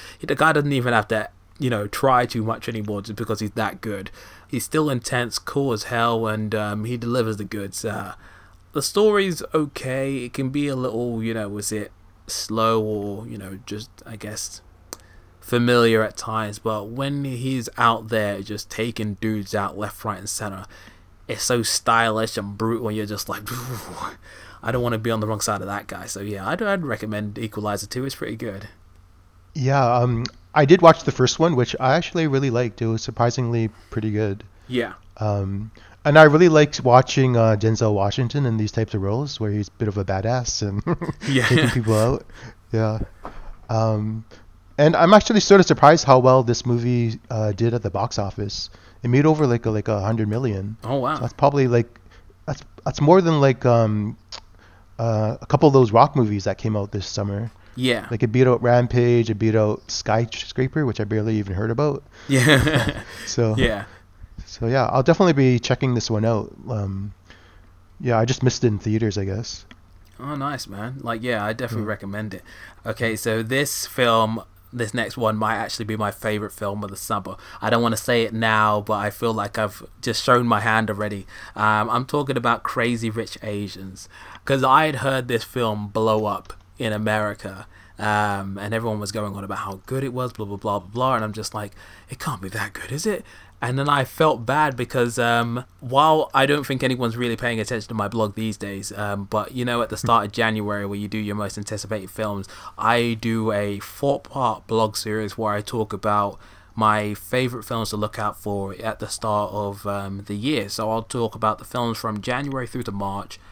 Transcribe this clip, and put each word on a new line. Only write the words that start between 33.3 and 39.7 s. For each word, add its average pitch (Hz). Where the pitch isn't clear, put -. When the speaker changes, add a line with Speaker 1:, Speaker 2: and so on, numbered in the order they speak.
Speaker 2:
pretty 110
good. 104
Speaker 1:
Yeah. 117
Speaker 2:
Um, 101
and 147
I 156
really 156
liked 151
watching, 127
uh, 113
Denzel 110
Washington 117
in 113
these 107
types 113
of 101
roles 117
where 107
he's 104
a -